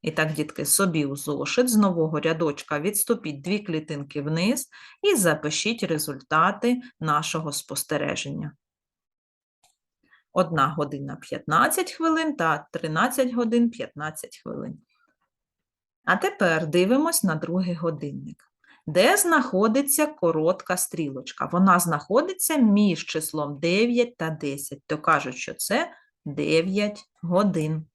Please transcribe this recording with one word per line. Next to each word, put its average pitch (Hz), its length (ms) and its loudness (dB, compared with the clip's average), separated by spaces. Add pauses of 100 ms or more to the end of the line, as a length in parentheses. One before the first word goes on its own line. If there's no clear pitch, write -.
І - 80 -2
так, 156 220 -2
дітки, 151 320 -6
собі 160 400 2
у 139 120 -4
зошит 147 520 -2
з 226 80 2
нового 165 440 2
рядочка 151 600 -2
відступіть 160 640 -2
дві 190 160 -2
клітинки 156 640 -6
вниз 165 460 -2 (340)
і 403 140 4
запишіть 170 640 0
результати 170 1000 0 (200)
нашого 160 520 -2
спостереження. - 1000 -6 (1800)
Одна 156 360 2
година 143 480 -6
п'ятнадцять 294 760 0
хвилин 320 440 0
та 160 360 0
тринадцять 233 600 0
годин 233 380 2
п'ятнадцять - 720 -10
хвилин. - 360 -10 (1300)
А 180 120 2
тепер 180 500 0
дивимось 240 580 2
на 170 100 2
другий 175 400 -2
годинник. 143 760 -8 (360)
Де 196 300 4
знаходиться 277 880 2
коротка 170 680 0
стрілочка? 139 760 -6
Вона 180 260 6
знаходиться 226 760 0
між 208 480 4
числом 151 540 -6
дев'ять 233 580 2
та 160 140 -4
десять. 139 560 -8
То 151 120 -4
кажуть, 139 380 2
що - 180 -10
це - 380 -2 (320)
дев'ять 165 800 -2 (180)
годин. 165 720 0